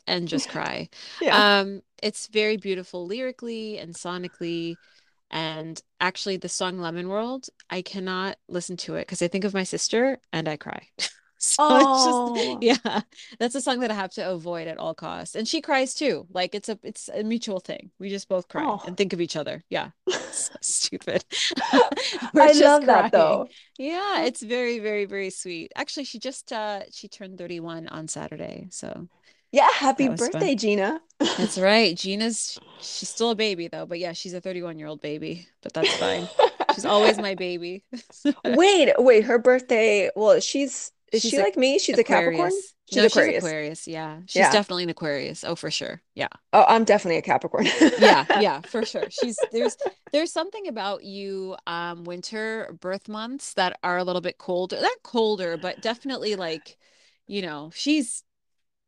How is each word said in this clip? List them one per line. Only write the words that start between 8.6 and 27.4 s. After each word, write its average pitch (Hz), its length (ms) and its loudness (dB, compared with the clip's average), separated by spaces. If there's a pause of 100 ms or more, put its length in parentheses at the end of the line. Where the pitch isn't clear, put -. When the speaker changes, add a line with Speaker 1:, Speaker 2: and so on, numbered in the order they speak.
Speaker 1:
to 160 180 -10
it 165 120 -6
'cause 180 140 -6
I 175 60 0
think 190 160 -2
of 196 100 -2
my 190 100 0
sister 240 560 -2 (140)
and 160 140 -2
I 151 100 -4
cry. - 400 -14
<laughs> - 120 -6 (280)
So 294 380 4
it's 262 280 6
just, 247 280 2
Speaker 2:
Oh. 240 280 -4
Speaker 1:
yeah, 233 420 2 (380)
that's 240 160 -2
a 269 60 -4
song 254 200 -2
that 226 100 -2
I - 20 -2
have 190 200 -6
to 180 180 -6
avoid 170 360 -6
at 160 120 -10
all 160 160 -6
costs. 160 400 -10
And 220 120 -4
she 320 140 -2
cries 269 320 0
too. 220 380 -2
Like, 180 240 -4
it's 208 140 -8
a, 208 120 -6
it's - 320 -14
a 208 100 -4
mutual 220 360 -4
thing. - 400 -14
We 196 100 -10
just 196 200 -8
both 180 180 -2
cry 302 160 -4
Speaker 2:
Oh. 220 200 -2
Speaker 1:
and 180 140 -10
think 196 160 0
of 170 80 -4
each 165 140 -4
other. 156 340 -8
Yeah. 160 220 -6 (160)
Speaker 2:
<laughs> 370 40 0 (200)
Speaker 1:
So - 300 -6
stupid. - 600 -4 (340)
<laughs> - 140 -2
Speaker 2:
I - 200 6 (420)
Speaker 1:
We're 302 200 10
just 294 280 8
Speaker 2:
love 262 60 0
that, 214 240 6
Speaker 1:
crying. - 0 -
Speaker 2:
though. 160 360 4 (300)
Speaker 1:
Yeah, 359 460 -2
it's 240 180 -4
very, 240 380 -4
very, 208 260 -4
very 196 240 -8
sweet. 170 460 -12
Actually, 294 300 -8
she 226 140 -14
just, - 320 -12
uh, 208 300 -6 (100)
she - 160 -18
turned 190 300 -18
thirty-one 165 520 -12